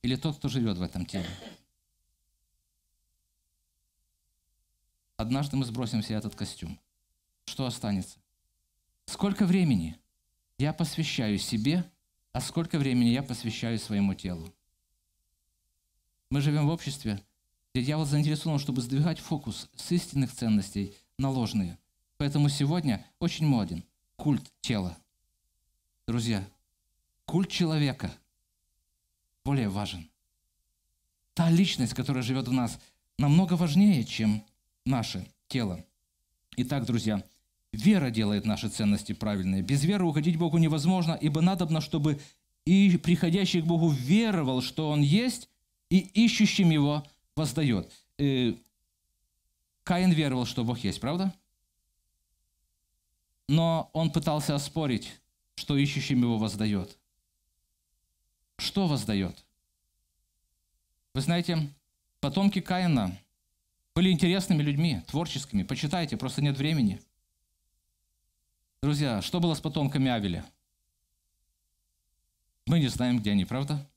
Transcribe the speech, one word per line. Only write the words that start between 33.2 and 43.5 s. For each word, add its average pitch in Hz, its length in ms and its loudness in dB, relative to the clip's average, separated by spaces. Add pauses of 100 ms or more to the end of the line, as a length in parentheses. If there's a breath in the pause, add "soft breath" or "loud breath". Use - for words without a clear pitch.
важнее, 170 500 4
чем 107 400 -2 (400)
наше 113 420 -2 (220)
тело. 101 340 -4 (720)
Итак, 127 280 -2
друзья, 107 380 0 (500)
вера 147 380 4
делает 107 360 0
наши 107 220 -2
ценности 104 440 0
правильные. 95 500 -2
Без 135 220 0
веры 190 200 2
угодить 160 340 0
Богу 165 200 0
невозможно, 160 540 2
ибо 151 280 0
надобно, 170 400 2
чтобы 147 400 0 (440 loud breath)
и 190 320 6
приходящий 175 640 2